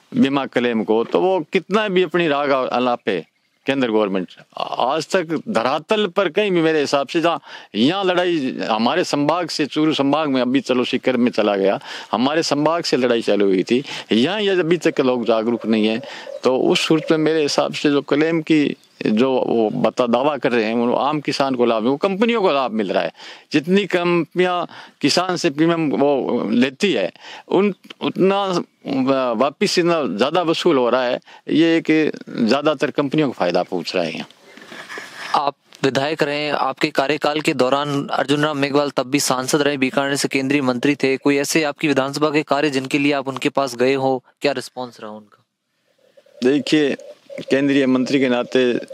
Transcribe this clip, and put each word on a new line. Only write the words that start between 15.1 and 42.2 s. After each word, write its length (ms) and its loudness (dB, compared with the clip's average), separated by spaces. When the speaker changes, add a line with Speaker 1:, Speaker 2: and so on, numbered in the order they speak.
Speaker 1:
जागरूक 400 0
नहीं 220 2
है। 140 0
तो 140 4
उस 300 2
सूरत 240 2
में 60 4
मेरे 240 2
हिसाब 320 0
से 160 -2
जो 120 2
क्लेम 400 0
की, 340 2
जो 420 2
वो 220 2
बता, 380 0
दावा 300 2
कर 140 -2
रहे 140 2
हैं, 100 -2
वो 180 0
आम 260 -2
किसान 360 -2
को 100 2
लाभ, 180 0
वो 140 0
कंपनियों 440 0
को 100 2
लाभ 200 0
मिल 200 -2
रहा 120 0
है। 80 -4
जितनी 340 2
कंपनियां 800 0
किसान 340 0
से 140 0
प्रीमियम 400 0
वो 600 0
लेती 440 0
है, 180 -2
उन, 260 2
उतना 600 0
वापिस 480 0
इतना 380 0
ज़्यादा 240 2
वसूल 360 2
हो 120 2
रहा 140 2
है, 160 -2
ये 280 4
एक 340 2
ज़्यादातर 640 0
कंपनियों 360 0
को 60 -4
फ़ायदा 300 0
पहुंच 320 -6
रहा 80 0
है 100 -4
यहाँ। 140 -10
Speaker 2:
आप 200 0
विधायक 400 0
रहे, 260 -2
आपके 400 -2
कार्यकाल 520 0
के 120 -2
दौरान 540 0
अर्जुन 340 0
राम 160 0
मेघवाल 320 0
तब 140 -2
भी 160 -2
सांसद 420 0
रहे 160 0
बीकानेर 380 0
से, 120 -2
केंद्रीय 340 0
मंत्री 340 0
थे, 220 0
कोई 200 2
ऐसे 260 0
आपकी 240 -2
विधानसभा 420 0